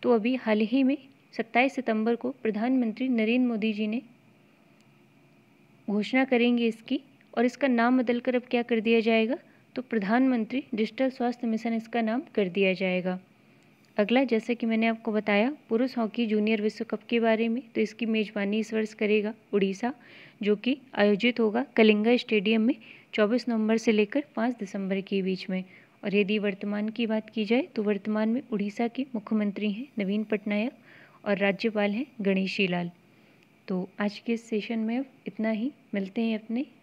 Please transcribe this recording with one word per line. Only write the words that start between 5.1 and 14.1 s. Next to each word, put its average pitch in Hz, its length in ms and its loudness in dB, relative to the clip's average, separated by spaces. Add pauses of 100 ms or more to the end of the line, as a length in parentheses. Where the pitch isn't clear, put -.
घोषणा 214 360 2
करेंगे 240 420 2
इसकी, 226 340 -2 (340)
और 233 100 2
इसका 254 240 0
नाम 247 300 4
बदलकर 240 360 0
अब 247 160 0
क्या 240 120 0
कर 233 180 0
दिया 226 200 4
जाएगा, 226 360 2 (400)
तो 254 60 -6
प्रधानमंत्री 240 800 0 (120)
डिजिटल 226 360 -2
स्वास्थ्य 247 360 -4
मिशन 226 280 -2
इसका 226 260 -4
नाम 226 220 -2 (120)
कर 202 140 2
दिया 190 240 2
जाएगा। 185 460 -2 (800)
अगला, 233 280 2